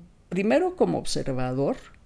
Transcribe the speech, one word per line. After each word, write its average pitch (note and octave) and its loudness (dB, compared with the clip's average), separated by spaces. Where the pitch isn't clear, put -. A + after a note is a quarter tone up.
primero C4 2
como F#3 2
observador, C3+ -2